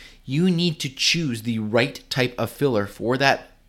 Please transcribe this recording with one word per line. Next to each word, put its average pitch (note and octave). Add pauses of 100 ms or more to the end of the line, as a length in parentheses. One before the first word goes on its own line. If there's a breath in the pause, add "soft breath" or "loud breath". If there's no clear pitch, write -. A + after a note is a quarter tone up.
(260 loud breath)
you D#3+
need E3+
to C#3
choose B2
the A2+
right A#2
type B2+
of A2+
filler A#2
for A2
that C3+ (180)